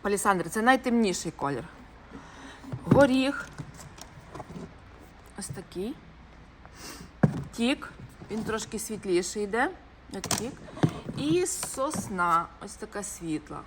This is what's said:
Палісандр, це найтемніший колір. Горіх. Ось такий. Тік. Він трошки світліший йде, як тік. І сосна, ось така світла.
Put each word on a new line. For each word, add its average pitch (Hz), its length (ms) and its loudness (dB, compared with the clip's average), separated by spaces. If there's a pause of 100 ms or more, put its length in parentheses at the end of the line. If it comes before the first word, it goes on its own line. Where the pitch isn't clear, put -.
Палісандр, 196 480 2
це 214 120 0
найтемніший 233 680 4
колір. 135 320 -2 (1200)
Горіх. 262 640 6 (1900)
Ось 202 80 -8
такий. 196 480 -6 (1600)
Тік. 254 420 0 (380)
Він 214 120 -4
трошки 214 360 -4
світліший 196 640 0
йде, 233 280 2 (400)
як 190 160 -8
тік. 226 260 -2 (640)
І 320 280 2
сосна, 180 1000 0 (200)
ось 202 80 -12
така - 300 -8
світла. 156 640 -6